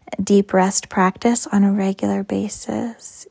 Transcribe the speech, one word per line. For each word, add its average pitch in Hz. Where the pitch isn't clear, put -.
deep 202
rest 190
practice 208
on 202
a 196
regular 196
basis 214